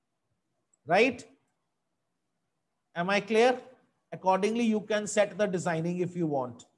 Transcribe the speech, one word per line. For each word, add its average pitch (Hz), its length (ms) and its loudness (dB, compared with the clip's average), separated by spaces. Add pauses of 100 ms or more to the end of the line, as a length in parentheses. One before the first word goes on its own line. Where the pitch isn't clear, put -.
(880)
Right? 214 380 2 (1700)
Am 175 140 -4
I 202 120 2
clear? 226 380 2 (540)
Accordingly, 190 520 0
you 214 160 2
can 208 260 -2
set 196 320 0
the 208 80 2
designing 175 540 -2
if 175 140 -4
you 175 120 -2
want. 127 400 -6 (120)